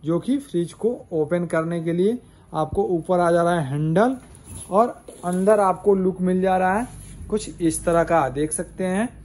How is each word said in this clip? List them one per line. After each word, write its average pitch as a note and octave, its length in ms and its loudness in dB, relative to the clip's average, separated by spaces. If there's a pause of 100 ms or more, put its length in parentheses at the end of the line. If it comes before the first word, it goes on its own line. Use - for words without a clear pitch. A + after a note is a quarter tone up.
जो E3 140 0
कि C4+ 200 -2
फ्रिज F3 360 -4
को A#3+ 200 -2 (180)
ओपन E3+ 340 0
करने E3 360 -2
के E3+ 100 -2
लिए G3 240 2 (360)
आपको D#3 360 -2
ऊपर F3 300 0
आ E3+ 120 4
जा E3+ 100 4
रहा E3+ 180 2
है C3+ 100 -4
हैंडल, D#3+ 460 2 (560)
और A3 160 4 (380)
अंदर F#3+ 340 4
आपको G3 360 2
लुक F#3 260 0
मिल F#3 200 2
जा F#3 160 2
रहा F#3 160 2
है A#3+ 140 -2 (420)
कुछ - 320 -6
इस D#3 240 0
तरह E3+ 180 4
का, D#3+ 260 2
देख D3 220 -2
सकते - 340 -6
हैं F#3+ 220 0 (180)